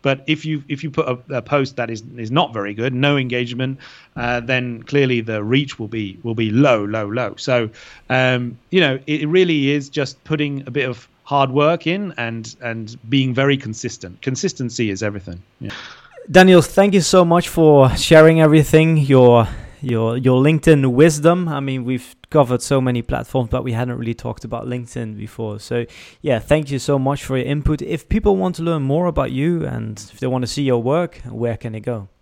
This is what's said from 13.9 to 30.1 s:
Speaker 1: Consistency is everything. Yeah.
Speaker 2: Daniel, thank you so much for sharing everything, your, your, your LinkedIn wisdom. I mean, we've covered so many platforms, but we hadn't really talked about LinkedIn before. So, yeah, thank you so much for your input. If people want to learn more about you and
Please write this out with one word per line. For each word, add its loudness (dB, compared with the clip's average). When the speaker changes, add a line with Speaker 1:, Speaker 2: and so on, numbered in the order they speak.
Speaker 1:
Consistency -4
is -6
everything. -8
Yeah. -10
Speaker 2:
Daniel, 8
thank 2
you 4
so 4
much 2
for 6
sharing 6
everything, 6
your, 6
your, -2
your 2
LinkedIn 4
wisdom. 4
I -6
mean, -6
we've -8
covered 2
so 0
many -2
platforms, -4
but -4
we -6
hadn't -4
really -6
talked -12
about -10
LinkedIn -10
before. -10
So, -6
yeah, 0
thank -4
you -4
so -2
much -4
for -4
your -4
input. -4
If -8
people 0
want -4
to -8
learn -2
more 0
about -4
you -2
and -8